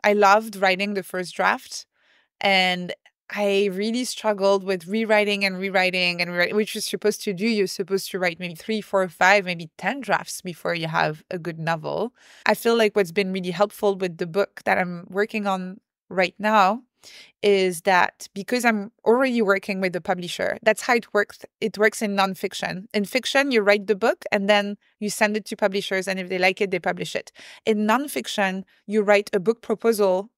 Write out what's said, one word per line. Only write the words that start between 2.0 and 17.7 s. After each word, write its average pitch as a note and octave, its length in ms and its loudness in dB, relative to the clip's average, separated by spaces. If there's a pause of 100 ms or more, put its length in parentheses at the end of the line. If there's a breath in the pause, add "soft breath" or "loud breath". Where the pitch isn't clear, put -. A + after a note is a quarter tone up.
and F#3 540 2 (340)
I G3+ 440 0
really A3+ 320 -2
struggled G3 580 0
with F#3 240 -4
rewriting G#3 580 0
and F#3 140 -2
rewriting F#3 640 0
and F3 100 -2
rewriting, F3 240 0
which G#3+ 220 -2
you're G#3 60 -8
supposed - 420 -2
to G#3 80 -2
do. F3+ 120 -4
You're G#3+ 220 0
supposed F#3 460 -6
to F#3 80 -6
write F3 180 -2
maybe F3 160 -10
three, G#3+ 260 -4
four, F#3+ 280 -2
five, F#3+ 360 4
maybe F3 320 -8
ten C4 240 -6
drafts - 420 -4
before E3+ 340 -6
you D#3+ 100 -6
have D#3 420 -2
a F3+ 120 -8
good D#3+ 180 -10
novel. D#3+ 560 -4 (320 loud breath)
I G#3+ 80 4
feel A#3 220 2
like A3 180 2
what's F#3+ 160 2
been F#3+ 220 -2
really F#3 180 -4
helpful G3+ 460 0
with F3+ 220 -4
the F3+ 100 -4
book F#3+ 360 -2
that G3 140 2
I'm F3+ 320 -6
working G3+ 380 -2
on F#3 320 -6 (280)
right F3+ 300 -2
now G#3+ 440 4 (600 loud breath)
is F#3 400 2